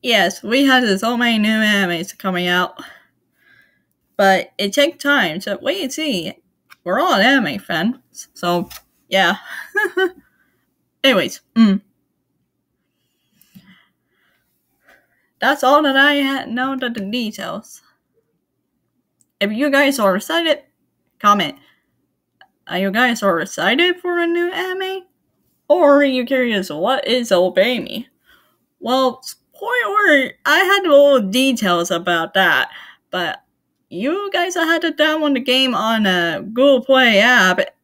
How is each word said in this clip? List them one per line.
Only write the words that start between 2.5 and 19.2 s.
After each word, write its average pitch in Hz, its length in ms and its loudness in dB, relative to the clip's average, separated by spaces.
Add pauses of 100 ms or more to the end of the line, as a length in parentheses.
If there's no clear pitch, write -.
But 196 400 2
it 202 160 -6
takes 294 300 0
time, 202 400 -2
so 202 180 -8
wait 370 220 -4
and 262 100 -8
see. 240 400 -6 (520)
We're 190 160 -2
all 339 140 0
anime 214 440 2
fans, - 760 -6
so 175 380 -4 (380)
yeah. 185 280 2 (600)
<laughs> - 1080 -8
Anyways, 202 380 0 (120)
mm. 208 280 4 (3500)
That's 269 240 0
all 285 200 6
that 269 140 0
I 285 180 4
had, 277 340 -2
know 262 280 -4
the, 254 120 -6
the 226 120 -8
details. 208 840 -8 (1600)